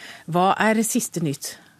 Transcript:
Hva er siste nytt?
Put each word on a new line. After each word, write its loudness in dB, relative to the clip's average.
Hva 4
er 2
siste -2
nytt? -4